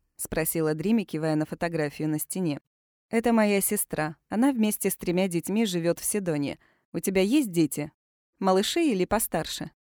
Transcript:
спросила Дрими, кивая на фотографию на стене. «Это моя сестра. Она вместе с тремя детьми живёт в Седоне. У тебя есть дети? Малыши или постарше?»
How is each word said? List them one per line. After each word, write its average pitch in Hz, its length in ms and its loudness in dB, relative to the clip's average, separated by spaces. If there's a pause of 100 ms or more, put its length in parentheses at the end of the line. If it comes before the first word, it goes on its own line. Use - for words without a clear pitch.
(160)
спросила 160 580 -2
Дрими, 196 300 0
кивая 156 320 -2
на 151 100 0
фотографию 160 640 -4
на 151 100 -2
стене. 160 440 -4 (480)
«Это 233 240 2
моя 208 260 4
сестра. 156 560 -4 (140)
Она 247 240 2
вместе 214 360 0
с - 60 -2
тремя 185 320 0
детьми 180 380 0
живёт 170 340 0
в - 60 -6
Седоне. 156 540 -2 (340)
У 170 60 -4
тебя 190 220 2
есть 226 300 2
дети? 151 400 0 (460)
Малыши 190 460 2
или 196 220 2
постарше?» - 680 -4 (120)